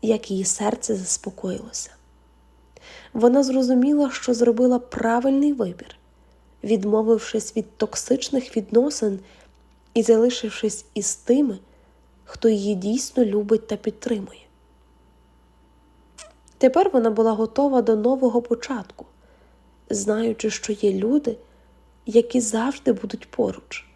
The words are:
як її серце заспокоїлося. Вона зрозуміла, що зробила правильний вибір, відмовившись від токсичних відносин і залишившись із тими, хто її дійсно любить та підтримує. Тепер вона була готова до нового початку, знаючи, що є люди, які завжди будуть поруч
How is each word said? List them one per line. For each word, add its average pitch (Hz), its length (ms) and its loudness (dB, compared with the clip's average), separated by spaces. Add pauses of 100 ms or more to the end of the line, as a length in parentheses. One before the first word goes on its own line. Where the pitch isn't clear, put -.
як 220 280 0
її 196 140 -4
серце 214 520 -2
заспокоїлося. - 920 -8 (1200)
Вона 240 300 4
зрозуміла, 262 680 2
що - 240 -2
зробила 240 440 2
правильний 254 760 0
вибір, 196 440 -6 (680)
відмовившись 214 920 0
від - 200 -8
токсичних - 800 -4
відносин 220 640 0 (760)
і 226 80 2
залишившись 226 840 0 (100)
із 202 200 -4
тими, 247 440 0 (760)
хто - 160 0
її 208 260 0
дійсно 214 500 -2
любить 208 420 0
та 208 100 -6
підтримує. 208 640 -8 (2250)
Тепер 330 320 4
вона 226 200 2
була 220 220 2
готова 240 500 0
до 220 140 4
нового 240 460 2
початку, - 640 -8 (840)
знаючи, 214 600 -2
що - 220 -8
є 202 200 0
люди, 226 440 0 (680)
які 233 340 4
завжди 233 520 -2
будуть - 380 -6
поруч - 640 -6